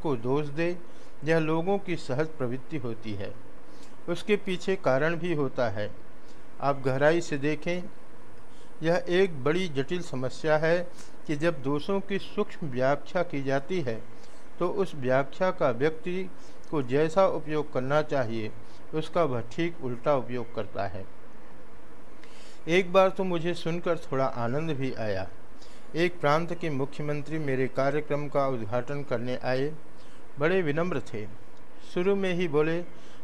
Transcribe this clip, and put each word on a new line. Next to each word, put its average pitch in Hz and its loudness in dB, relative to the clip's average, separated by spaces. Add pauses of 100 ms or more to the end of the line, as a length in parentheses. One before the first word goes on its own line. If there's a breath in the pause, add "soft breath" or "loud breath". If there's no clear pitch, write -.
को 147 0
दोष 135 0
दे, 170 -2 (460 loud breath)
यह 160 4
लोगों 165 2
की 185 0
सहज 147 0
प्रवृत्ति 131 -2
होती 110 -2
है। - -2 (580 loud breath)
उसके 175 0
पीछे 190 0
कारण 151 2
भी 170 0
होता 131 2
है। 104 -2 (680 loud breath)
आप 135 0
गहराई 147 4
से 156 -2
देखें, 156 0 (1000 loud breath)
यह 175 2
एक 175 2
बड़ी 175 2
जटिल 147 0
समस्या 139 0
है 170 2 (400 loud breath)
कि 156 0
जब 151 0
दोषों 147 2
की 196 0
सूक्ष्म - -2
व्याख्या 139 2
की 143 0
जाती 139 2
है 123 -2 (420 loud breath)
तो 175 2
उस 185 2
व्याख्या 139 2
का 170 2
व्यक्ति 160 0 (420 loud breath)
को 151 2
जैसा 160 4
उपयोग 151 0
करना 135 2
चाहिए, 113 0 (420 loud breath)
उसका 156 2
वह 123 2
ठीक 165 0
उल्टा 123 0
उपयोग 120 0
करता 101 -2
है। 95 -2 (1600 loud breath)
एक 175 2
बार 190 8
तो 190 0
मुझे 175 0
सुनकर 170 0
थोड़ा 135 0
आनंद 127 0
भी 131 -2
आया। 98 -2 (680 loud breath)
एक 175 0
प्रांत 160 2
के 165 -2
मुख्यमंत्री 147 -2
मेरे 131 0
कार्यक्रम 147 0
का 139 2
उद्घाटन 127 -2
करने 123 -2
आए। 131 0 (640 loud breath)
बड़े 180 2
विनम्र 160 0
थे। 107 -4 (640)
शुरू 185 2
में 190 0
ही 175 2
बोले, 160 2 (400 loud breath)